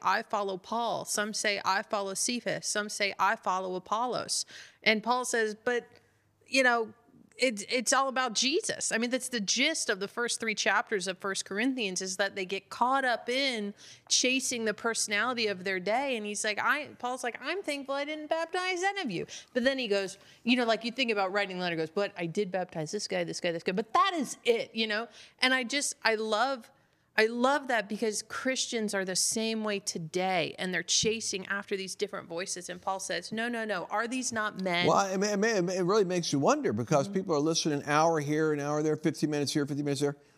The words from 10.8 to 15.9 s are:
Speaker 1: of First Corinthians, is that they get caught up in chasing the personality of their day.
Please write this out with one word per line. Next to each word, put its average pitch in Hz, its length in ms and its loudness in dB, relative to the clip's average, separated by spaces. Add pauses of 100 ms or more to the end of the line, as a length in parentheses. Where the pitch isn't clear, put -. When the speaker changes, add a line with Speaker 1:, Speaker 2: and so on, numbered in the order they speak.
Speaker 1:
of 185 120 -4
First 190 260 -4
Corinthians, 208 560 -2
is 190 160 -6
that 196 180 0
they 196 120 -4
get 185 240 -8
caught 262 340 2
up 240 240 -2
in 240 460 -2 (340)
chasing 254 560 2
the 214 80 2
personality 226 760 0
of 185 160 -4
their 190 140 0
day. 240 380 0